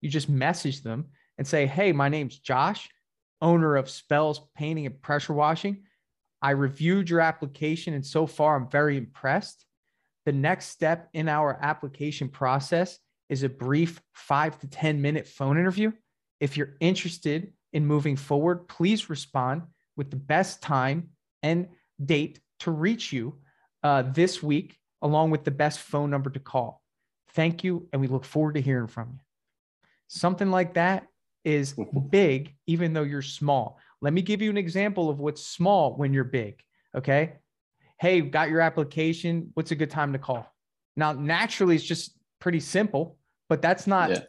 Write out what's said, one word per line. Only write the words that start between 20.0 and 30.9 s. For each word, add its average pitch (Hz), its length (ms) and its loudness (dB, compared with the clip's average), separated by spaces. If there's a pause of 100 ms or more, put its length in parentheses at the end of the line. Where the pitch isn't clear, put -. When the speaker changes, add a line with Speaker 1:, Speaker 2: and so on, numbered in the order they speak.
Speaker 1:
the 135 60 -8
best 156 440 0
time 143 480 0 (340)
and 170 260 0 (360)
date 151 360 0 (200)
to 175 100 -4
reach 185 420 -2
you, 120 260 -6 (440)
uh, 139 200 4
this 160 400 0
week, 147 340 -2 (260)
along 151 280 2
with 151 140 0
the 147 60 0
best 147 300 0
phone 147 300 -4
number 139 200 -2
to 139 100 -10
call. - 420 -6 (480)
Thank 170 340 0
you, 175 280 -2
and 135 100 0
we 135 60 0
look 131 160 -2
forward 151 320 0
to 147 40 2
hearing 127 280 0
from 117 260 -12
you." 135 40 -16 (880)
Something 185 420 0
like 185 240 2
that 180 320 2 (380)